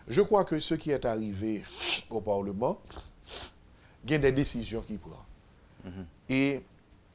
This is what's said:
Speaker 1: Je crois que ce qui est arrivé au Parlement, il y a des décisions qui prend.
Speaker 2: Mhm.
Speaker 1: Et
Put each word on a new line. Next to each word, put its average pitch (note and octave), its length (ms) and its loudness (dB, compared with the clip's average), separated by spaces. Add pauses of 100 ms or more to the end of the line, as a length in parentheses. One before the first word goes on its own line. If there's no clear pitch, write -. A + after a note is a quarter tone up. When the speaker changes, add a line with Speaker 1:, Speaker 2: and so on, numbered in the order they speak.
Speaker 1:
Je C3 140 4
crois G3 220 6
que D#3 140 -2
ce D3+ 160 0
qui D#3 160 -2
est C3 140 0
arrivé A2 580 -2 (480)
au A2+ 100 -2
Parlement, G2+ 600 0 (1200)
il A2+ 60 -2
y D3+ 40 4
a D3+ 40 4
des C#3 140 6
décisions A#2 500 0
qui G#2+ 160 -8
prend. - 260 -16 (600)
Speaker 2:
Mhm. F#2 220 -10 (220)
Speaker 1:
Et C3+ 340 2 (520)